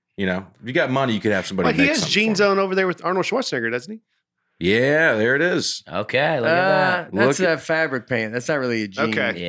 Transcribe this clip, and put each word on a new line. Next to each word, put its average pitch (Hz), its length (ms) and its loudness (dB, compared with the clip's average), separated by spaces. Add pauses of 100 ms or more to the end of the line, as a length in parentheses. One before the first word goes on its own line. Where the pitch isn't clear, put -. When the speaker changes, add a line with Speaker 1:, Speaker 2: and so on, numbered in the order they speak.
(180)
Speaker 1:
You 98 100 -2
know, 92 200 -4 (160)
you 120 100 -10
got 151 180 0
money, 131 220 2
you 104 60 0
could 104 140 0
have 95 120 0
somebody 92 220 0
Speaker 2:
But - 80 2
he - 60 2
Speaker 1:
make 277 80 4
Speaker 2:
has 302 100 0
Speaker 1:
something 165 140 -2
Speaker 2:
jeans 214 260 0
Speaker 1:
for 208 60 4
him. 196 60 2
Speaker 2:
on 196 80 0
over 190 140 -2
there 190 140 0
with 175 160 -6
Arnold 175 220 -2
Schwarzenegger, 147 440 -4
doesn't 127 240 -6
he? 220 60 -14 (580)
Speaker 1:
Yeah, 127 580 4
there 117 200 2
it 143 60 0
is. 175 440 -2
Speaker 3:
Okay, 127 540 -2
look 117 80 0
at 165 100 4
Speaker 4:
Uh, 185 120 2 (340)
Speaker 3:
that. - 100 -16
Speaker 4:
that's 180 260 2
Speaker 1:
Look 185 100 2
at 160 60 2
Speaker 4:
a - 20 -4
fabric 156 500 -2
pant. 110 240 -2
That's 120 160 -6
not 156 120 0
really 120 240 0
a 104 40 -4
jean. 107 220 -2
Speaker 2:
Okay. 113 240 0 (160)